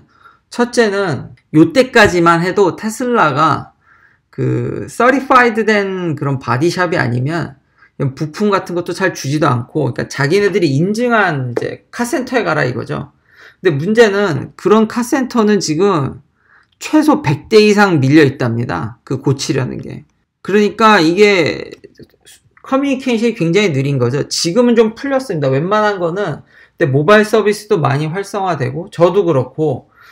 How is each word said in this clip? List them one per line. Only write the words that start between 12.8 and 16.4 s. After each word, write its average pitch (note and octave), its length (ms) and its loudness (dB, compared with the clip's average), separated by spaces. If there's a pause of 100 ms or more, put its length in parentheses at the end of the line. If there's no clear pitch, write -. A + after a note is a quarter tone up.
근데 E3+ 160 0
문제는 G3+ 800 2
그런 A3 320 2
카센터는 A#3+ 720 0
지금 D#3 640 -2 (560)